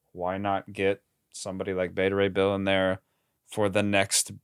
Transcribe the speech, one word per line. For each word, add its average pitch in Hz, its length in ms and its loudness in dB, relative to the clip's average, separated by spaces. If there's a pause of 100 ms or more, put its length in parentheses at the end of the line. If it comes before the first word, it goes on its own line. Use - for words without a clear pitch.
(120)
why 90 260 -4
not 98 340 -2
get 98 300 0 (300)
somebody 95 420 -6
like 90 200 -2
Beta 98 200 2
Ray 98 140 2
Bill 98 260 2
in 98 100 -2
there? 95 360 2 (480)
For 104 200 0
the 101 140 2
next 101 500 2 (120)